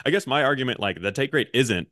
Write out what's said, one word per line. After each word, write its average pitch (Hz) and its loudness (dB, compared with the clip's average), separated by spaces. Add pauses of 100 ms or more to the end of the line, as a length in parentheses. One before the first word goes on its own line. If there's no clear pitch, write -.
I 139 0
guess 190 0
my 139 0
argument, 131 0
like, 95 -2
the 98 -2
take 135 -2
rate 135 0
isn't 117 2